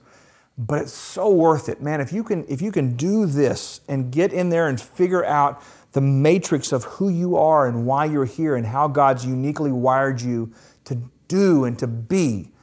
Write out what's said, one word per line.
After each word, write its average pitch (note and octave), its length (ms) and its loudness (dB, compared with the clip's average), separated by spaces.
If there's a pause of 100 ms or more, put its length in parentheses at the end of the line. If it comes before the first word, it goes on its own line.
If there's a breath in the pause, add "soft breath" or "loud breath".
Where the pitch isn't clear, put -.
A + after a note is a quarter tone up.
(580 soft breath)
but B2+ 240 -2
it's C3+ 120 -10
so - 360 -4
worth E3 380 4
it. - 140 -6
Man, D3 180 -4
if C#3 140 -6
you A3 100 -4
can, F#3+ 240 -4
if C#3 140 -6
you G#3 100 -4
can C3 240 0
do G3 300 0
this C#3+ 640 -2
and C3 240 -4
get F3+ 180 2
in F3+ 160 -2
there E3 220 2
and B2+ 100 -2
figure F3+ 460 0
out C#3+ 360 0 (300 loud breath)
the C3+ 100 0
matrix C#3+ 680 2
of B2+ 140 -2
who - 240 -4
you F3 260 0
are D3+ 320 4
and A#2 180 -2
why C#3 200 0
you're D3 180 0
here D3+ 320 -2
and A#2 100 -2
how C3+ 220 -2
God's C3+ 380 2
uniquely C3+ 480 -2
wired C3 480 0
you A#2 320 -4 (320 soft breath)
to B2+ 120 -6 (300)
do F3 380 4
and A#2 140 -4
to - 80 -4
be, A#2 760 -2